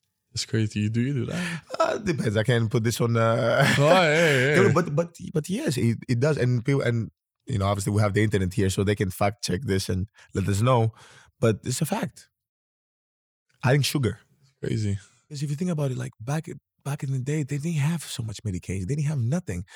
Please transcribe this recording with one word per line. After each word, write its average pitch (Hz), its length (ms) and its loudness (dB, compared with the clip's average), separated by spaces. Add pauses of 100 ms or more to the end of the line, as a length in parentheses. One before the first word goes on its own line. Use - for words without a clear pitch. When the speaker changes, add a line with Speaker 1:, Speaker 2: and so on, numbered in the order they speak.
(320)
Speaker 1:
It's - 120 -6
crazy. 110 360 -2
You 104 100 0
do, 117 100 -2
you 131 140 -2
do 120 120 -4
that? 170 360 -6 (160)
Speaker 2:
Uh, 320 200 0
depends. 135 380 -2
I 110 60 2
can't 117 280 0
put 117 140 0
this 117 160 -2
on, 117 160 0
uh, 120 580 2
<laughs> 123 40 2
Speaker 1:
Oh, 139 100 4 (140)
hey, 147 540 4
hey. 190 60 6
Speaker 2:
No, 196 100 6
but, 165 220 0
but, 170 220 -2 (160)
but 151 160 -2
yes, 214 280 -2
it, 113 220 2 (100)
it 120 120 0
does. 147 160 2
And 123 280 0
people, 139 180 2
and, 117 280 0 (360)
you - 120 -2
know, 95 80 2
obviously 101 260 0
we 104 100 4
have 104 120 2
the 104 80 4
internet 95 300 0
here, 95 180 2
so 101 140 0
they 104 100 2
can 101 160 0
fact 101 340 -2
check 180 180 -2
this 95 260 0
and 95 200 -2 (260)
let 98 140 0
us 101 120 0
know. 117 320 4 (480)
But 113 240 2
it's 127 160 -4
a 160 60 -2
fact. - 420 -6 (1400)
Adding 135 180 4
sugar. 123 380 -2 (420)
Speaker 1:
Crazy. 104 360 -2 (300)
Speaker 2:
Because 143 140 -12
if 147 80 -4
you 147 60 -4
think 180 140 -2
about 147 200 -2
it, 127 60 -6
like, 127 240 -8
back, 143 280 -6 (360)
back 143 180 -6
in 135 100 -4
the 135 80 -2
day, 147 240 -2
they 143 140 -6
didn't 160 200 -2
have 151 240 0
so - 200 -8
much 110 220 -8
medication. 92 440 -4
They 139 80 -2
didn't 147 120 -2
have 151 120 -2
nothing. 113 440 -4 (120)